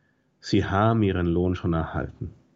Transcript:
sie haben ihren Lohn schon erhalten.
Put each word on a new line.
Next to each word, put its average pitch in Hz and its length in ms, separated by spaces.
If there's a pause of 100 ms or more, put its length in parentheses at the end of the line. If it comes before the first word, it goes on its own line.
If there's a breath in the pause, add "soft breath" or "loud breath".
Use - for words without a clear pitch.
(400)
sie 101 240
haben 110 380
ihren 90 240
Lohn 90 280
schon 87 180
erhalten. 82 580 (260)